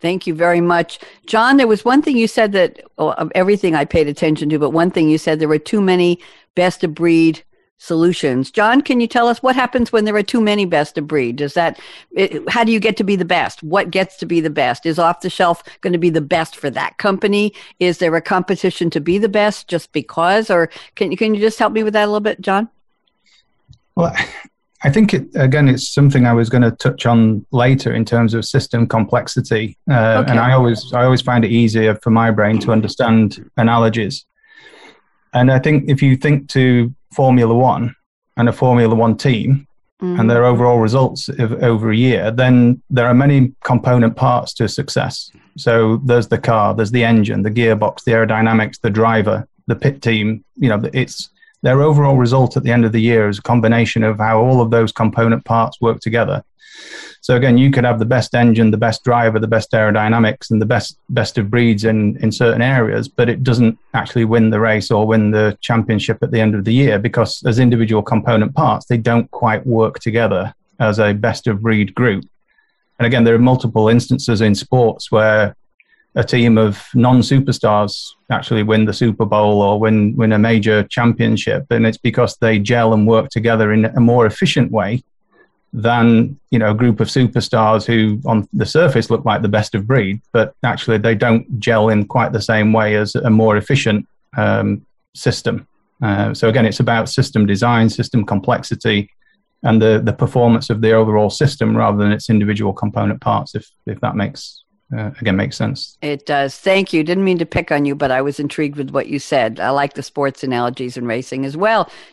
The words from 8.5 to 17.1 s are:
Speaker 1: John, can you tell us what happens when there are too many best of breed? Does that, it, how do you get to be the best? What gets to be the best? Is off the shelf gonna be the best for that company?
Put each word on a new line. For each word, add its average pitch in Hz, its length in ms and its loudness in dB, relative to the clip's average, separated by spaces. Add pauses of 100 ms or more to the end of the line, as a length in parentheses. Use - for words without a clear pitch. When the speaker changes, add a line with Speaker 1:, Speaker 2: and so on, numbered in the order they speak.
Speaker 1:
John, 226 300 2
can 262 180 -2
you 233 80 0
tell 240 220 0
us 233 120 -2
what 254 140 0
happens 247 380 -2
when 214 100 2
there 208 140 -2
are 208 60 0
too 233 180 -2
many 208 240 0
best 156 320 -2
of 151 100 -8
breed? 127 300 -2
Does 143 160 -6
that, 170 260 -2 (320)
it, - 380 -4
how 240 160 0
do 226 80 0
you 220 80 0
get 220 160 -2
to 214 80 -2
be 196 100 0
the 180 80 -2
best? 165 400 -4
What 175 280 -2
gets 190 260 -4
to - 80 -12
be 165 160 -2
the 156 80 -2
best? 131 360 -4
Is 165 140 -4
off 175 220 0
the 185 80 -6
shelf 170 340 -2 (160)
gonna 180 180 -4
be 170 120 2
the 160 100 0
best 160 380 -4
for 147 120 -6
that 127 280 -8
company? 202 560 -2 (260)